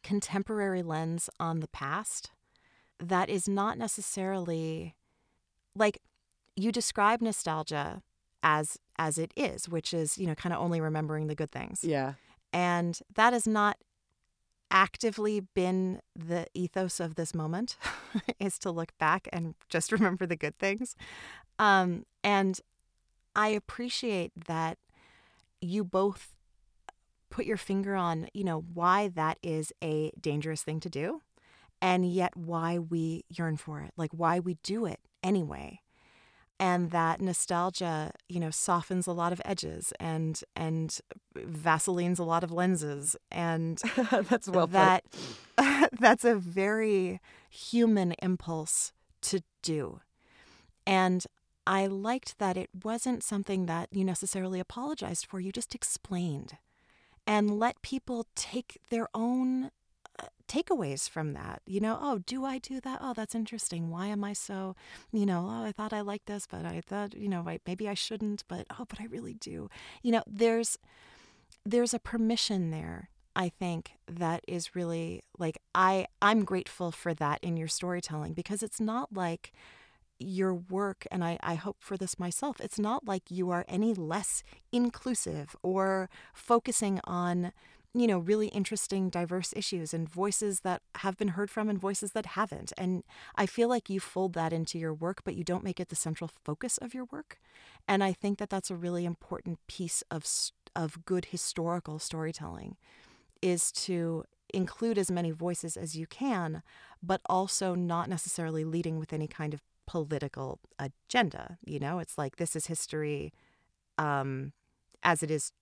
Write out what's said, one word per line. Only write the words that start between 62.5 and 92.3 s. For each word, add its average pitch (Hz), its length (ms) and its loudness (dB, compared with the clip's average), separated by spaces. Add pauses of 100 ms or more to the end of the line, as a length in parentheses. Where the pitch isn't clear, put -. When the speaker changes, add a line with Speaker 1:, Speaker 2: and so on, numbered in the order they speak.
Speaker 1:
do 262 220 -8
that? 262 220 -6
Oh, 262 120 -4
that's 220 220 -6
interesting. 214 540 -4
Why 180 180 -4
am 208 160 -2
I 202 80 -4
so, 190 460 -8 (340)
you 208 140 4
know, 180 200 2
oh, 226 200 -6
I 208 80 -4
thought 214 180 -6
I 214 80 -4
liked 202 280 -6
this, 208 220 -8
but 170 160 -8
I 170 140 -6
thought, 202 360 -6
you 202 120 -6
know, 175 180 -2
I, 165 220 -6
maybe 185 220 -4
I 202 60 -4
shouldn't, 208 520 -4
but, 175 180 -8 (140)
oh, 240 80 -10
but - 140 -12
I 220 60 -8
really - 260 -10
do." - 360 -10 (320)
You 240 120 4
know, 226 120 4
there's, 226 540 2 (840)
there's 240 280 4
a 233 60 -2
permission 220 720 2
there, 160 380 -8 (260)
I 180 140 2
think, 170 420 -6 (160)
that 170 400 -2
is 170 260 -6
really, 170 480 -4 (160)
like, 165 200 -4 (180)
I, 185 320 6 (140)
I'm 208 240 6
grateful 180 480 -4
for 170 220 -4
that 147 280 0
in 170 140 -2
your 160 100 -4
storytelling, 160 680 -4
because 202 280 -4
it's - 160 -8
not 220 340 -2
like 185 380 -4 (680)
your 190 340 0
work, 190 580 -4
and 180 120 0
I, 170 200 0
I 170 120 -2
hope 196 240 -6
for - 160 -6
this 180 220 -4
myself, 185 420 -4
it's - 200 -6
not 233 260 0
like 190 240 -4
you 180 220 -2
are 175 160 0
any 214 260 2
less 180 480 -2 (300)
inclusive 233 920 -2
or 190 480 2 (240)
focusing 226 720 2
on, 175 480 0 (420)
you 240 140 4
know, 196 100 4
really 208 300 2
interesting, 190 640 -2
diverse 175 440 -2
issues 175 380 -4
and 165 160 -2
voices 196 520 0
that 180 200 -2 (140)
have 190 220 -2
been 208 120 0
heard 196 220 -2
from 214 180 -2
and 202 100 0
voices 196 340 -2
that 220 140 -2
haven't. - 520 -4